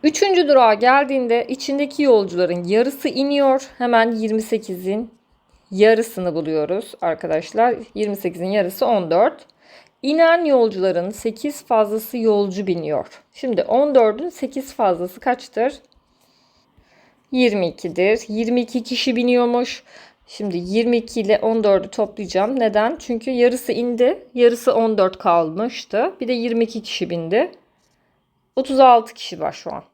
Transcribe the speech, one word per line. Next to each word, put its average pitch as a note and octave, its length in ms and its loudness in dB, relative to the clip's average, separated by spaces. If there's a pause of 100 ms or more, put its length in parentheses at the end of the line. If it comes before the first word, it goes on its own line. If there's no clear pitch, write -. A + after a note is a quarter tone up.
Üçüncü F4 460 2
durağa B3 260 6
geldiğinde B3 720 2
içindeki C#4 540 -4
yolcuların F3+ 640 2
yarısı A#3+ 440 0
iniyor. C4+ 600 0 (100)
Hemen A#3+ 340 2
yirmi A3 300 -2
sekizin G#3+ 680 -6 (600)
yarısını G#3 640 2
buluyoruz D#3 680 -4
arkadaşlar. E3+ 760 -2 (200)
Yirmi G#3 220 -4
sekizin F#3 340 -6
yarısı G3+ 360 0
on G3 240 0
dört. G3+ 360 0 (560)
İnen E4 420 2
yolcuların F#3+ 680 0
sekiz A3+ 540 -8
fazlası A3 540 -2
yolcu G3+ 480 0
biniyor. D#3 400 -4 (260)
Şimdi B3 300 -4
on C4+ 320 0
dördün A#3 340 2
sekiz C4+ 460 -10
fazlası F3+ 460 -2
kaçtır? B3 540 -4 (1600)
Yirmi G#3 360 2
ikidir. F#3 600 0
Yirmi A#3 320 -2
iki A#3+ 220 -4
kişi B3 340 -4
biniyormuş. A#3+ 680 0 (440)
Şimdi G3+ 300 -8
yirmi A3 400 0
iki A#3 240 -4
ile G#3 180 2
on A3 260 0
dördü G3 240 2
toplayacağım. G#3+ 720 -4
Neden? A3 380 0
Çünkü A#3 320 -6
yarısı B3 420 0
indi. A#3+ 460 0 (160)
Yarısı A#3+ 400 4
on A3 240 2
dört F#3+ 200 2
kalmıştı. G3+ 1000 -2
Bir A#3 80 -6
de B3+ 40 -2
yirmi A#3 320 0
iki A3 180 -8
kişi - 280 -8
bindi. F3 420 -2 (1040)
Otuz C4 240 0
altı A#3+ 340 6
kişi - 260 -14
var D3+ 120 -4
şu D3+ 220 -14
an. - 80 -14 (120)